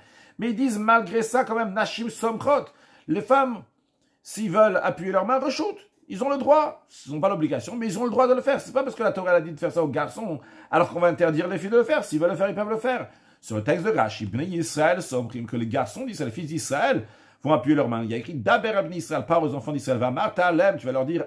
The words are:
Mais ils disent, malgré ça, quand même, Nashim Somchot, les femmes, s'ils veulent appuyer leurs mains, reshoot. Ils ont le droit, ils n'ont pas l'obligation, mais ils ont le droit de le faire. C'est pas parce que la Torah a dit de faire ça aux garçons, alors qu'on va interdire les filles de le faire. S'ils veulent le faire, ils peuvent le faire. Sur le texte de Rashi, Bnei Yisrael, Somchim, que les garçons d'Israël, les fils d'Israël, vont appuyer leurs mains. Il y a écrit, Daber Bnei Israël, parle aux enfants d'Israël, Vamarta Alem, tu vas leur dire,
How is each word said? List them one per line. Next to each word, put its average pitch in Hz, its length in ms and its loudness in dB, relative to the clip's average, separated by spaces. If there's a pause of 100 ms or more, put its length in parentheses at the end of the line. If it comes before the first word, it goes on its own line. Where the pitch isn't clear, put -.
(380)
Mais 240 120 -2
ils 208 60 -4
disent, 240 220 0
malgré 220 440 2
ça, 247 220 0
quand 220 100 -4
même, 220 200 -2
Nashim 220 340 -2
Somchot, 226 560 0 (420)
les 160 140 0
femmes, 262 420 2 (600)
s'ils 214 280 -6
veulent 202 320 4
appuyer 185 300 -2
leurs 190 140 2
mains, 262 120 2
reshoot. 302 380 -2 (320)
Ils 196 160 -6
ont 277 60 0
le 277 80 0
droit, 294 480 2 (200)
ils 135 60 -10
n'ont 151 80 -6
pas 196 80 4
l'obligation, 156 480 -2
mais 226 100 -4
ils 196 120 -4
ont 247 60 -2
le 240 60 0
droit 254 160 4
de 247 80 6
le 254 60 2
faire. 269 200 0
C'est - 120 -12
pas 269 100 2
parce 269 140 -6
que 233 60 -6
la 196 100 2
Torah 180 200 -2
a 175 80 8
dit 165 120 -4
de 143 60 -12
faire 175 120 -2
ça 165 140 0
aux 151 40 0
garçons, 151 520 -4 (300)
alors 170 200 4
qu'on 160 100 -6
va 175 80 6
interdire 165 400 2
les 185 100 -4
filles 196 120 -6
de 233 60 4
le 240 80 6
faire. 294 180 2
S'ils 302 160 -4
veulent 285 120 2
le 285 60 -2
faire, 294 120 2
ils 277 60 -4
peuvent 208 160 -4
le 220 80 -2
faire. 233 300 -2 (340)
Sur 110 140 -6
le 104 60 -2
texte 170 220 0
de 220 60 2
Rashi, 110 340 0
Bnei 120 220 -4
Yisrael, 170 560 0
Somchim, 120 420 -6
que 117 120 -8
les 117 100 -2
garçons 139 400 -4
d'Israël, 151 240 -6
les - 40 -10
fils 160 140 -8
d'Israël, 156 560 -2 (380)
vont 143 100 2
appuyer 147 240 4
leurs 131 120 2
mains. 117 140 -2
Il 110 80 -4
y 117 40 -4
a - 20 -2
écrit, 139 180 -8
Daber 202 500 2
Bnei 147 120 -10
Israël, 151 300 -4
parle 165 180 2
aux 143 100 -2
enfants 151 180 -6
d'Israël, 131 260 -2
Vamarta 180 480 0
Alem, 175 300 4
tu 123 100 -12
vas 127 60 -2
leur 131 120 0
dire, 160 220 -2